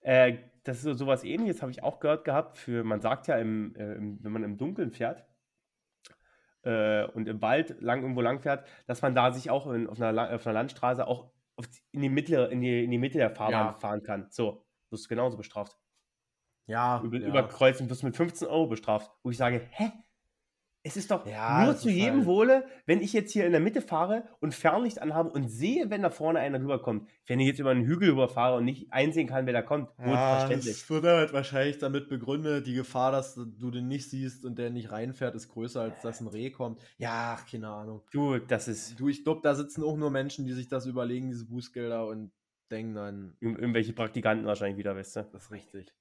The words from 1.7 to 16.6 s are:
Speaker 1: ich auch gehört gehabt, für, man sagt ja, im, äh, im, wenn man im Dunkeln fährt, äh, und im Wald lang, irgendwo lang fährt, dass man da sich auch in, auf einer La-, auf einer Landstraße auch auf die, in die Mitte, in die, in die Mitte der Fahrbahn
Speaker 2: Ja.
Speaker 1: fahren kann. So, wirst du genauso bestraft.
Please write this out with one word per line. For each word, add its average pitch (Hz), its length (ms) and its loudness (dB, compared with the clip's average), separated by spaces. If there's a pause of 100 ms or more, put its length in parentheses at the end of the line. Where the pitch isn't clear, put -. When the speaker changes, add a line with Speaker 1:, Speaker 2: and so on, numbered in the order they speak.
Speaker 1:
ich 123 120 -12
auch - 160 -4
gehört 151 260 0
gehabt, 147 320 -2
für, 117 280 -4
man 110 160 -2
sagt 117 260 -2
ja, 139 120 2
im, 110 360 -2
äh, 104 200 -8
im, 104 280 -8
wenn 107 100 -8
man 110 120 -4
im 104 120 -6
Dunkeln 143 360 -4
fährt, 123 320 -6 (1400)
äh, 107 440 2
und 110 220 -6
im 110 140 -6
Wald 139 380 0
lang, 120 220 -2
irgendwo 127 180 -4
lang 123 200 0
fährt, 139 260 -2 (200)
dass 123 160 -4
man 131 120 2
da 127 180 6
sich 127 180 -6
auch 139 220 0
in, 113 160 -2
auf 117 120 -10
einer 113 120 2
La-, 113 220 0
auf 110 120 -6
einer 110 80 0
Landstraße 123 520 0
auch 123 260 -6 (240)
auf 123 100 -12
die, - 120 -20 (140)
in 143 100 -6
die 139 60 2
Mitte, 139 420 4
in 123 100 -2
die, 123 240 2
in 123 60 -2
die 120 80 2
Mitte 131 200 0
der 113 120 4
Fahrbahn 110 360 0
Speaker 2:
Ja. 107 80 -2
Speaker 1:
fahren 104 280 -4
kann. 98 280 -6
So, 107 340 -4 (260)
wirst 110 140 -12
du - 40 -20
genauso 120 280 -2
bestraft. 104 400 -10 (880)